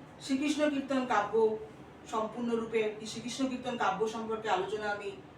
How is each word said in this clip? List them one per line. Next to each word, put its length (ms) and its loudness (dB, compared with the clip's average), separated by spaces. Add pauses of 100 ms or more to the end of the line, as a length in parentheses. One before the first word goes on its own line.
(240)
শ্রীকৃষ্ণ 380 2 (100)
কীর্তন 300 0 (100)
কাব্য 220 2 (800)
সম্পূর্ণরূপে, 680 0 (300)
শ্রীকৃষ্ণ 400 -4
কীর্তন 320 -4
কাব্য 180 2 (140)
সম্পর্কে 420 -4
আলোচনা 300 -2 (100)
আমি 140 -6 (280)